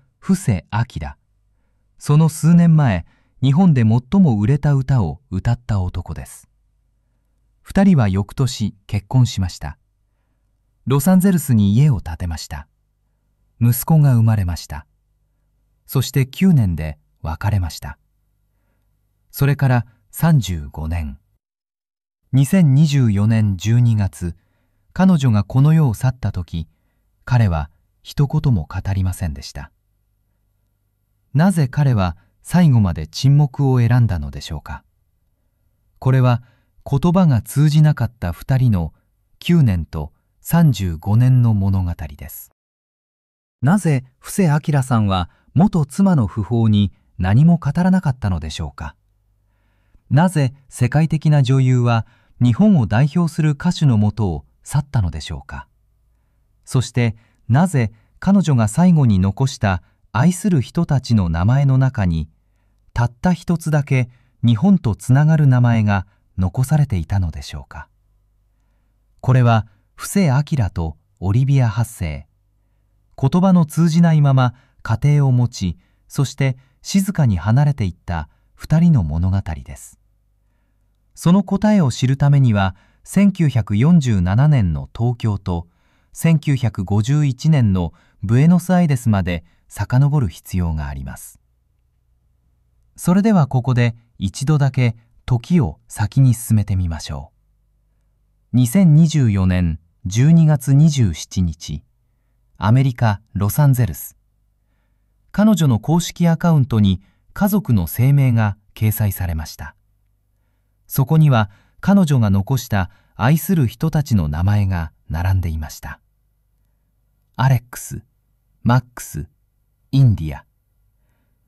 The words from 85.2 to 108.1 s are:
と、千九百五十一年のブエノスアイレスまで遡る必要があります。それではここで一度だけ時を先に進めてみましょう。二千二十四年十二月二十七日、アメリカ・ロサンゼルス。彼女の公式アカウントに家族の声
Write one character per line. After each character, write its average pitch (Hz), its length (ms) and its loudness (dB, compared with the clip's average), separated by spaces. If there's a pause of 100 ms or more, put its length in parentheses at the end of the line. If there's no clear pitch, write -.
と、 87 300 -8 (440)
千 160 260 0
九 143 180 -2
百 104 280 -6
五 98 160 0
十 143 240 -2
一 139 240 -4
年 127 240 2
の 90 200 -4 (300)
ブ 110 180 0
エ 160 80 4
ノ 175 100 4
ス 180 160 -2
ア 180 80 2
イ 170 60 0
レ 143 80 0
ス 120 120 -6
ま 101 140 0
で 85 220 -6 (240)
遡 139 520 -2
る 113 80 -2
必 - 300 -10
要 85 160 -4
が 78 140 -8
あ 69 60 -12
り 67 100 -12
ま 64 120 -14
す。 - 240 -20 (1600)
そ - 180 0
れ 196 80 4
で 220 100 2
は 170 140 4
こ 127 160 -2
こ 131 100 -2
で 120 240 0 (220)
一 - 260 -6
度 151 140 0
だ 139 120 0
け 123 260 -2 (280)
時 143 360 0
を 82 180 -2 (100)
先 - 320 -2
に 131 140 4
進 - 220 -2
め 104 80 0
て 95 120 -4
み 90 120 -2
ま 78 120 -8
し - 100 -14
ょ 71 220 -14 (1200)
う。 113 40 0
二 127 100 4
千 165 280 4
二 160 140 6
十 143 220 2
四 95 160 0
年 90 340 0 (240)
十 117 260 2
二 165 160 6
月 151 280 0
二 151 160 4
十 113 240 0
七 - 260 -6
日、 80 440 -6 (760)
ア 101 120 -2
メ 131 140 4
リ 135 80 -2
カ・ 113 300 -2 (100)
ロ 101 160 -2
サ 147 180 0
ン 139 60 4
ゼ 123 140 0
ル 78 80 -10
ス。 - 220 -18 (1160)
彼 214 240 2
女 160 120 0
の 120 140 2
公 165 200 -2
式 - 280 -2
ア 165 80 2
カ 175 140 0
ウ 156 100 4
ン 123 60 0
ト 113 120 -2
に 98 220 2 (320)
家 208 160 -2
族 190 240 -2
の 92 140 0
声 127 260 0